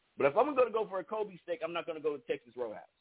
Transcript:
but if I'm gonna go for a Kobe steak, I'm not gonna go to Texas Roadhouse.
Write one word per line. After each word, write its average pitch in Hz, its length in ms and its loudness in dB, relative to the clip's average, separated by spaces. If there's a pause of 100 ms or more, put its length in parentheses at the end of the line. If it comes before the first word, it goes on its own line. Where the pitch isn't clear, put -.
(160)
but 135 100 4
if 143 100 4
I'm 277 180 4
gonna 254 160 6
go 214 160 0
for 190 140 -4
a - 40 -6
Kobe 208 340 -4
steak, 165 240 -6
I'm 165 100 -4
not 165 140 -4
gonna 160 140 -6
go 147 160 0
to 127 100 -10
Texas 131 300 -6
Roadhouse. 110 320 -8 (120)